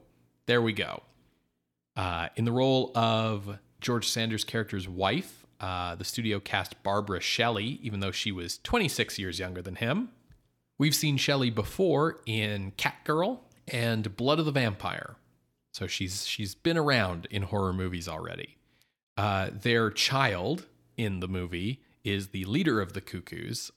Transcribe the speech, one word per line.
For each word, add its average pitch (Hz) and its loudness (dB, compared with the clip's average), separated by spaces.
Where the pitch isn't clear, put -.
there 120 6
we 113 4
go. 87 -4
Uh, 87 -2
in 113 2
the 117 2
role 131 4
of 110 2
George 120 0
Sanders' 113 -2
character's 101 -4
wife, 95 -2
uh, 90 -4
the 95 -8
studio 110 -2
cast - -4
Barbara 101 0
Shelley, 117 0
even 104 -4
though 98 -2
she - -2
was 90 -6
twenty-six - 0
years 92 -4
younger 90 -6
than 90 -8
him. 175 0
We've 147 4
seen 147 4
Shelley 135 2
before 147 2
in 104 -2
Catgirl 170 -2
and 113 0
Blood 143 4
of 165 4
the 151 0
Vampire. 117 0
So 95 -6
she's, 95 -4
she's 98 -4
been 165 2
around 107 2
in 101 0
horror 95 2
movies 90 -2
already. 80 -8
Uh, 98 2
their 113 4
child 127 0
in 98 -2
the 90 -2
movie 90 -2
is 98 -2
the 95 -6
leader 123 2
of 92 -4
the 101 -8
Cuckoos, 85 -8